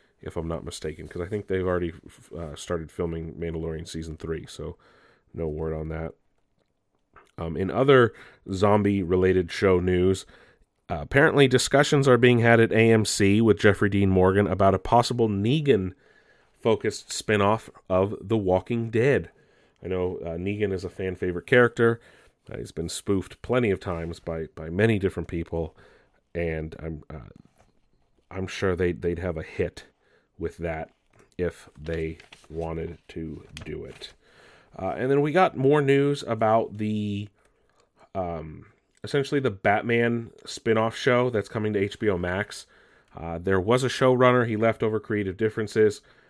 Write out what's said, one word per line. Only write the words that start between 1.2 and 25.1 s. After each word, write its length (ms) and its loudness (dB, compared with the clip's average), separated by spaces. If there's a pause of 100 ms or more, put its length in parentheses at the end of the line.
I 60 -6
think 200 -8
they've 200 -2
already 240 -2 (140)
f-, 260 -20
uh, 240 -12
started 340 -8
filming 440 -6
Mandalorian 540 -8
Season 280 -10
three, 300 -8
so 320 -14 (560)
no 160 -6
word 240 -6
on 160 -8
that. 240 -8 (1200)
Um, 200 -6
in 120 -2
other 440 4 (360)
zombie-related 1040 2
show 300 2
news, 440 2 (600)
uh, 140 -6
apparently 460 4
discussions 600 2
are 100 6
being 220 6
had 200 6
at 120 4
A 200 6
M 140 6
C 360 4
with 160 6
Jeffrey 320 4
Dean 200 2
Morgan 360 4
about 300 2
a 40 0
possible 480 2
Negan-focused 1800 -2
spinoff 600 0 (200)
of 320 2
The 160 0
Walking 540 0
Dead. 400 0 (520)
I 40 -10
know, 360 -4
uh, 140 -8
Negan 340 -2
is 120 -4
a 60 -8
fan 260 -6
favorite 320 -6
character. 520 4 (480)
Uh, 100 -14
he's 140 -12
been 160 -6
spoofed 540 -4
plenty 300 0
of 80 -2
times 400 -8
by, 340 -8
by 160 -14
many 300 2
different 280 -4